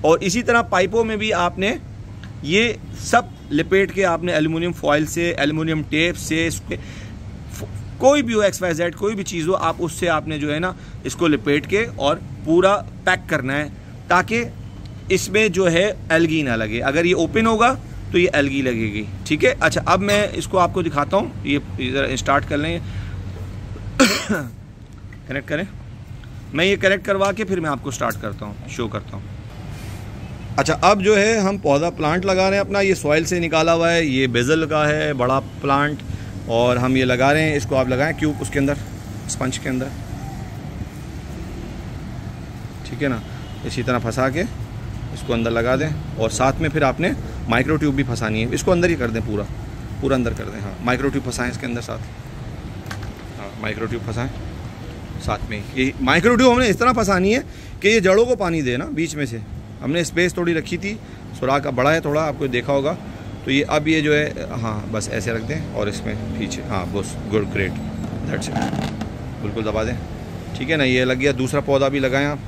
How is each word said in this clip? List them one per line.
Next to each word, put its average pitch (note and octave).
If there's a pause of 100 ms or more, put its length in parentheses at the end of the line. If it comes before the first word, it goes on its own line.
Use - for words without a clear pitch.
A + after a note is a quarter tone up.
और E3
इसी G3+
तरह A#3
पाइपों G#3
में A3
भी G#3+
आपने F#3 (640)
ये G#3 (220)
सब - (240)
lipate F#3+
के F#3
आपने F3
aluminium D#3+
foil D3+
से, E3+ (140)
aluminium D#3
tape D#3+
से, D#3+
इसके -
फ-, - (320)
कोई C#4
भी A#3
हो, G#3+
एक्स F#3+
वाई F3
जेड, E3
कोई G#3
भी G3
चीज़ E3+
हो, F#3+
आप D#3+
उससे E3+
आपने D#3
जो D3
है D3+
ना F3+ (320)
इसको E3
lipate C#3+
के G3+ (140)
और C#3+ (280)
पूरा F#3 (320)
pack -
करना C3+
है D3 (420)
ताकि F#3 (720)
इसमें G3+
जो F#3
है E3+ (280)
एल्गी D#3+
ना B2
लगे। A2+
अगर C#3+
ये F3
open F3
होगा A3+ (400)
तो E3
ये F3
एल्गी C#3
लगेगी, A2 (200)
ठीक D#3
है। B3+
अच्छा, E3
अब F3+
मैं G#3
इसको F#3
आपको F3+
दिखाता D3
हूँ, -
ये C#3 (340)
ज़रा C3
start C#3
कर D3+
लें, D#3+ (1200)
<coughs> - (1300)
Connect C3+
करें। D#3+ (880)
मैं D#3+
ये G3
connect F#3+
करवा G3
के G#3
फिर F#3
मैं D#3+
आपको C#3
start A#2
करता G#2+
हूँ, -
शो A2+
करता G#2
हूँ। G2 (1300)
अच्छा, D3+
अब F#3+
जो G#3
है G#3+
हम G3
पौधा D#3
plant E3+
लगा F#3+
रहे G3
हैं G3
अपना, G3+
ये G3
soil D#3
से F3+
निकाला D#3+
हुआ E3+
है, E3+
ये C3
bezel B2+
का D3+
है D3+
बड़ा B2+
प्लांट, C#3+ (500)
और B2
हम B2+
ये C3
लगा B2+
रहे D#3
हैं। D#3
इसको C#3
आप B2+
लगाएं C#3
cube D3+
उसके C#3+
अंदर, C#3 (520)
sponge C3
के -
अंदर, C3 (3000)
ठीक B2+
है C#3+
ना। A#2 (440)
इसी B2+
तरह B2
फंसा A#2
के C3+ (760)
इसको -
अंदर A2+
लगा A#2
दें D3+ (300)
और A2
साथ C3
में D#3+
फिर D3
आपने D#3+ (340)
माइक्रो C3
ट्यूब D3
भी C#3
फंसानी A2
है। A#2
इसको D3+
अंदर F3
ही E3
कर B2
दें A2
पूरा, G#2 (560)
पूरा C3+
अंदर A#2+
कर G#2
दें। G2+
हाँ, G2
माइक्रो B2+
ट्यूब C3
फंसाएं B2
इसके A#2+
अंदर A#2+
साथ। A2+ (1400)
हाँ, G2+ (120)
माइक्रो A2
ट्यूब A2
फंसाएं A#2 (920)
साथ -
में। G#2 (140)
ये C3 (100)
माइक्रो E3+
ट्यूब B3
हमने B3
इस F#3
तरह B3
फंसानी G3+
है C4+ (380)
कि F#3+
ये G3+
जड़ों F#3+
को B3
पानी E3+
दे B2
ना D3+
बीच D#3+
में D3
से। A2+ (400)
हमने D#3
space E3+
थोड़ी E3+
रखी D#3+
थी, G3+ (420)
सुराख C3
का C#3+
बड़ा B2+
है E3
थोड़ा, D3+
आपको C#3
देखा B2
होगा। C#3 (520)
तो C3
ये C#3
अब D3+
ये D#3+
जो D3
है, D3
हाँ, G#2+
बस G#2+
ऐसे A2+
रख A2+
दें D3
और G#2+
इसमें G#2+
पीछे, G#2
हाँ, F2+
बस, G2 (140)
good, G#2
great, G2 (540)
that's -
it, - (800)
बिल्कुल G#2+
दबा G#2+
दें, A#2+ (600)
ठीक B2+
है D#3+
ना। C#3+
ये B2+
लग B2+
गया, C#3
दूसरा C3
पौधा C#3
भी C#3
लगाएं C3+
आप। D3